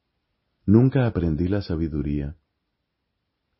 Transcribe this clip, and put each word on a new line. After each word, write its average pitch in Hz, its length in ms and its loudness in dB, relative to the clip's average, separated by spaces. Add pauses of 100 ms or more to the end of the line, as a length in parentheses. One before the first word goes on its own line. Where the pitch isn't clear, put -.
(680)
Nunca 123 400 4
aprendí 85 420 -2
la 101 140 -2
sabiduría. 73 760 -6 (1200)